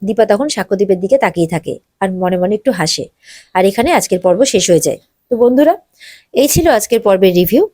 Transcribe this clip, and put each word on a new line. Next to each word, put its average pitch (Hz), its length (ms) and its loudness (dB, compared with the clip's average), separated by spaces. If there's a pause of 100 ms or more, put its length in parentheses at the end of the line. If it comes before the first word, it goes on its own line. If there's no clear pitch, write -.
দীপা 214 220 0
তখন 214 220 0
সাক্ষ্যদীপের 196 520 -2
দিকে 185 180 0
তাকিয়ে 175 300 -2
থাকে 165 320 -8 (200)
আর 190 120 -4
মনে 185 260 -2
মনে 185 180 -2
একটু 214 160 -2
হাসে। 160 360 -4 (460)
আর 185 120 2
এখানে 233 260 0
আজকের 185 280 0
পর্ব 185 260 2
শেষ 196 240 0
হয়ে 170 100 4
যায়। - 180 -2 (320)
তো 240 80 -2
বন্ধুরা, 254 400 2 (560)
এই 277 140 2
ছিল 330 200 0
আজকের 226 320 0
পর্বের 190 340 2
রিভিউ। 202 400 2